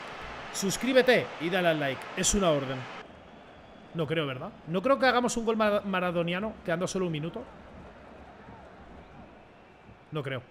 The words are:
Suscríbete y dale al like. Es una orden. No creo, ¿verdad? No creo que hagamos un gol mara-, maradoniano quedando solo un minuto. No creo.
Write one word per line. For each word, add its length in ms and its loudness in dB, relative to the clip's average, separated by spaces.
Suscríbete 760 4
y 100 -2
dale 200 4
al 100 2
like. 200 -2
Es 180 2
una 160 4
orden. 280 0
No 140 -4
creo, 180 -2
¿verdad? 260 -8
No 140 -2
creo 180 4
que 60 4
hagamos 300 4
un 100 -2
gol 100 2
mara-, 240 2
maradoniano 720 -2
quedando 220 0
solo 200 -2
un 60 -2
minuto. 300 -6
No 100 -6
creo. 280 -6